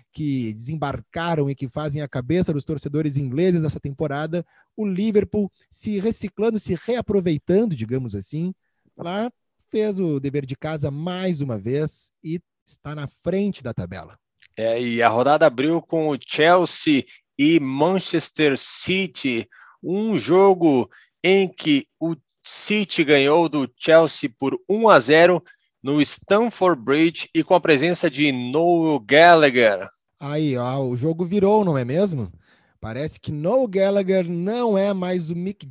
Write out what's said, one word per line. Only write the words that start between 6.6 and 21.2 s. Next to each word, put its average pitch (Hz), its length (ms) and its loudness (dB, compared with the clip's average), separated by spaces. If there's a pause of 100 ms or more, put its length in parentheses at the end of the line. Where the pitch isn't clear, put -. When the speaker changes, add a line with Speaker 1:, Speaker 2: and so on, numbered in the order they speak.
Speaker 1:
se 180 200 -4
reaproveitando, 196 960 0
digamos 117 400 -6
assim, 156 400 -8 (420)
lá 196 340 -6 (380)
fez 214 300 -2
o 156 220 -2
dever 139 260 -4
de 131 100 -10
casa 151 360 -6
mais 180 480 -4
uma 127 180 -6
vez 135 540 -6 (100)
e 165 180 -8 (260)
está - 300 -16
na 143 120 -10 (140)
frente 190 400 -4
da 120 120 -8
tabela. 90 440 -12 (380)
Speaker 2:
É, 113 240 -2
e 117 220 -2
a 117 60 6
rodada 135 380 4
abriu 147 360 0
com 160 260 -4
o 143 100 -2
Chelsea 160 880 2 (340)
e 156 220 4
Manchester 151 960 0
City, 139 880 -2 (340)
um 202 380 -2
jogo 165 720 4 (320)